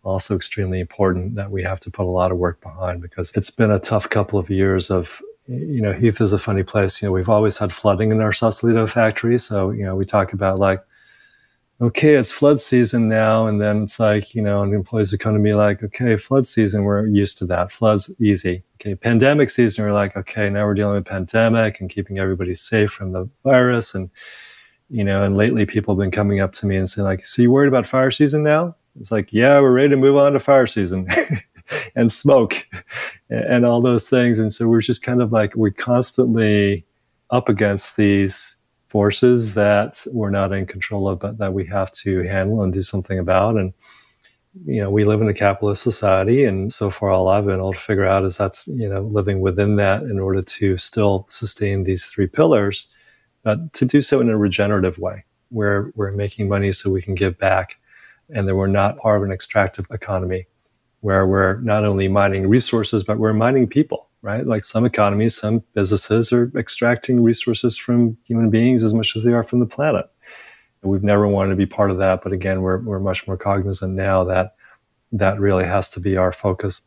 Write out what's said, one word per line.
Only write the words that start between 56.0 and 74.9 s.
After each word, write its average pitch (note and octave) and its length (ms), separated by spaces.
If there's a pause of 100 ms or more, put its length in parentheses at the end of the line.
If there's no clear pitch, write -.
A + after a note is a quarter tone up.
making G2+ 360
money G2+ 220
so F#2+ 200
we F#2 120
can F#2+ 140
give F#2 220
back, F#2+ 400 (500)
and G2+ 180
that G2 80
we're F#2+ 120
not G2+ 320
part G#2 200
of G2 60
an F#2+ 80
extractive F#2+ 580
economy, F#2 560 (540)
where F#2+ 240
we're G2 360
not G#2+ 240
only G2 240
mining G2 400
resources, A2 560
but A2 140
we're A2 140
mining A#2+ 360
people, - 400 (140)
right? G#2+ 220
Like, A2 200
some A2+ 200
economies, G#2+ 520
some G#2+ 260 (120)
businesses G#2 580
are B2 240
extracting A#2+ 640
resources A#2 540
from A#2+ 480
human A2+ 260
beings A#2 320
as A2 100
much A2+ 220
as A2 80
they A#2+ 100
are A#2 120
from B2 160
the A#2 60
planet. C#3 400 (760)
And F#2+ 80
we've G2 140
never G#2 240
wanted G2 220
to F#2+ 60
be F#2+ 100
part G2 260
of F2+ 60
that. F#2+ 240
But F#2+ 100
again, F#2+ 300
we're, F#2 180
we're G#2 180
much F#2+ 300
more F#2+ 80
cognizant F#2+ 580
now F#2+ 300
that F#2 320 (560)